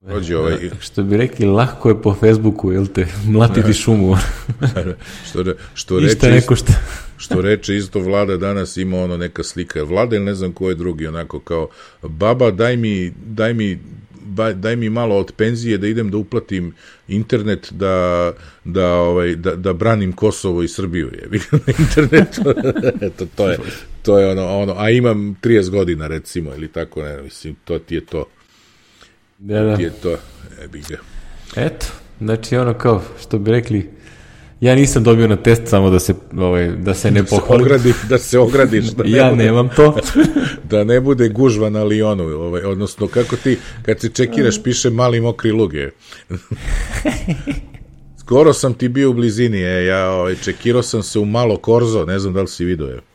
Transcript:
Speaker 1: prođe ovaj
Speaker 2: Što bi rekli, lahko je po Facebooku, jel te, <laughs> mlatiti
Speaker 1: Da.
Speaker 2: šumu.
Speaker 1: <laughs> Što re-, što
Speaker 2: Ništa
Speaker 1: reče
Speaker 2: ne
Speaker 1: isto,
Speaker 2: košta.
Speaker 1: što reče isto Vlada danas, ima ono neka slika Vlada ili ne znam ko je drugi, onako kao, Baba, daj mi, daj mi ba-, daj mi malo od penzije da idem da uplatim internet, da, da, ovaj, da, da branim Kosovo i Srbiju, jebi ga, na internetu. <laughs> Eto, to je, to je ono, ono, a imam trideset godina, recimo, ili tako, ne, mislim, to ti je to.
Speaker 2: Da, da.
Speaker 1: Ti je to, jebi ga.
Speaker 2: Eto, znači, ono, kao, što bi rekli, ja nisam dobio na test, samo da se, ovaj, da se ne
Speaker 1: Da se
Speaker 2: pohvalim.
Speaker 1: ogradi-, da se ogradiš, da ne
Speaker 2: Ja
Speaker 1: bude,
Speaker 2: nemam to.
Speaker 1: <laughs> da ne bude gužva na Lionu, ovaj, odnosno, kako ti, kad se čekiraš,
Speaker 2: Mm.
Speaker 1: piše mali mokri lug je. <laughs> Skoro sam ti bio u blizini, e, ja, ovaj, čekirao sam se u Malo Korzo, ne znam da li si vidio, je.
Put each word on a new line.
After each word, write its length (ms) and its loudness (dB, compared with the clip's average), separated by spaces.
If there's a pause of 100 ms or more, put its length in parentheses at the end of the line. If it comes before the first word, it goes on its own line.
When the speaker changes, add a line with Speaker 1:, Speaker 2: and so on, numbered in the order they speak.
Speaker 1:
prođe 360 -6
ovaj 340 -2 (100)
Speaker 2:
Što 220 -6
bi 140 0
rekli, 300 0
lahko 420 2
je 140 4
po 120 2
Facebooku, 580 2
jel 140 0
te, 200 -2 (120)
<laughs> 80 -4
mlatiti 360 4
Speaker 1:
Da. 120 4
Speaker 2:
šumu. 420 2 (540)
Speaker 1:
<laughs> 560 -10
Što 160 -6
re-, 120 -4 (200)
što 220 -6
Speaker 2:
Ništa 200 2
Speaker 1:
reče 140 4
Speaker 2:
ne 80 8
Speaker 1:
isto, 100 2
Speaker 2:
košta. 240 4 (440)
Speaker 1:
što 240 -2
reče 360 0
isto 240 -4
Vlada 360 0
danas, 400 -4
ima 220 -2
ono 180 -4
neka 280 -8
slika 380 -8
Vlada 340 0
ili 80 -2
ne 100 -2
znam 180 -6
ko 160 -4
je 60 0
drugi, 320 -6
onako 340 -10
kao, 280 -6 (340)
Baba, 480 0
daj 260 0
mi, 420 -2
daj 360 -4
mi 240 -2 (460)
ba-, 280 -4
daj 240 -4
mi 140 -2
malo 260 0
od 160 -2
penzije 460 -2
da 80 -2
idem 240 -2
da 60 -4
uplatim 580 -6 (340)
internet, 640 -2
da, 600 0 (320)
da, 240 0
ovaj, 480 2
da, 200 -4
da 160 -2
branim 400 0
Kosovo 500 -2
i 60 -2
Srbiju, 460 -6
jebi 260 -8
ga, 40 -10 (140)
na 200 0
internetu. 600 2 (340)
<laughs> 280 -2
Eto, 260 -6
to 220 0
je, 80 -2 (440)
to 160 4
je 120 4
ono, 280 -2
ono, 180 -2
a 140 0
imam 440 2
trideset 380 2
godina, 340 -2
recimo, 460 -8
ili 160 -12
tako, 340 -10
ne, 220 -12
mislim, 400 -16
to 140 -6
ti 160 -10
je 80 -4
to. 220 -8 (1120)
Speaker 2:
Da, 240 -2
da. 140 2
Speaker 1:
Ti 60 0
je 100 -4
to, 240 -6 (440)
jebi 220 -16
ga. 140 -14 (600)
Speaker 2:
Eto, 280 -6 (320)
znači, 380 -2
ono, 180 0
kao, 280 2 (180)
što 180 -4
bi 120 0
rekli, 400 0 (720)
ja 140 4
nisam 300 4
dobio 240 6
na 80 4
test, 280 4
samo 260 4
da 80 6
se, 160 0 (200)
ovaj, 360 0
da 240 -2
se 160 0
ne 120 4
Speaker 1:
Da 40 0
se 60 -6
Speaker 2:
pohvalim. 340 4
Speaker 1:
ogradi-, 280 4 (100)
da 140 2
se 200 0
ogradiš, 480 4
da 180 -4
ne 60 0
Speaker 2:
Ja 200 6
Speaker 1:
bude, 140 4
Speaker 2:
nemam 260 4
to. 260 6 (340)
Speaker 1:
<laughs> 400 -4
da 140 4
ne 160 4
bude 280 2
gužva 420 2
na 140 -2
Lionu, 400 0
ovaj, 380 -6
odnosno, 460 -4
kako 280 -2
ti, 200 0 (260)
kad 180 -2
se 100 -4
čekiraš, 480 0
Speaker 2:
Mm. 40 -10
Speaker 1:
piše 280 0
mali 300 2
mokri 320 0
lug 220 2
je. 160 -6 (400)
<laughs> 100 -8 (1800)
Skoro 340 4
sam 220 0
ti 140 -4
bio 220 2
u 40 0
blizini, 440 0
e, 260 -2
ja, 260 0
ovaj, 260 0
čekirao 460 -2
sam 200 -4
se 160 -4
u 60 0
Malo 320 0
Korzo, 480 2
ne 140 -2
znam 160 -4
da 60 -2
li 80 -2
si 160 -6
vidio, 220 -2
je. 140 -10 (140)